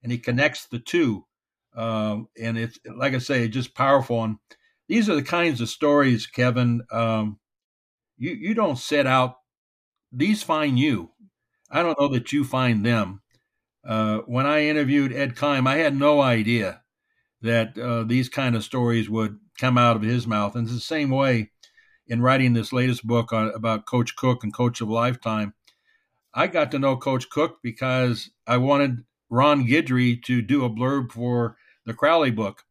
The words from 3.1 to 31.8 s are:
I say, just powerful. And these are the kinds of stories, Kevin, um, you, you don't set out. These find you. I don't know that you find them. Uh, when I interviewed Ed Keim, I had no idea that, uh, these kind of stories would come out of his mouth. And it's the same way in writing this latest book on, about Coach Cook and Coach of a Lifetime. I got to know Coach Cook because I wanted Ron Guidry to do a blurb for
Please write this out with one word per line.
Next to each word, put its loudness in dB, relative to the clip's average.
I 0
say, 0
just -6
powerful. 2
And -4
these 2
are 2
the 0
kinds 0
of -4
stories, 2
Kevin, 0
um, -2
you, -8
you -6
don't 0
set 0
out. 2
These 0
find 0
you. 0
I 0
don't -2
know 4
that -2
you 0
find 0
them. 0
Uh, -2
when -2
I 2
interviewed 2
Ed -4
Keim, 0
I 2
had 0
no 4
idea 0
that, 0
uh, -2
these 0
kind -2
of -2
stories 0
would -4
come 2
out 6
of -4
his -2
mouth. -2
And -2
it's -6
the -6
same -4
way 0
in -2
writing 4
this 0
latest -2
book 0
on, 0
about -4
Coach -2
Cook 0
and -6
Coach -2
of -4
a -2
Lifetime. -2
I 0
got 0
to -4
know 2
Coach -4
Cook -2
because -2
I 0
wanted 2
Ron 4
Guidry 2
to 0
do 0
a 0
blurb -4
for -2